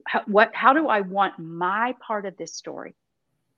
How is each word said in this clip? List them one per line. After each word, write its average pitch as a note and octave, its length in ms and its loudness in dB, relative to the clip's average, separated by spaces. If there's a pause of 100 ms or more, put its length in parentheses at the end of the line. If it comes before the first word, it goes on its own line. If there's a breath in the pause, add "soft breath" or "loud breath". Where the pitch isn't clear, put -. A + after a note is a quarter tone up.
how, - 200 -2
what, G#3 280 4
how A#3 180 6
do D4+ 160 2
I G#3+ 120 2
want G3 380 -2
my F3+ 600 -4
part G#3 260 -6
of F#3 100 -10
this - 180 -12
story - 400 -14 (640)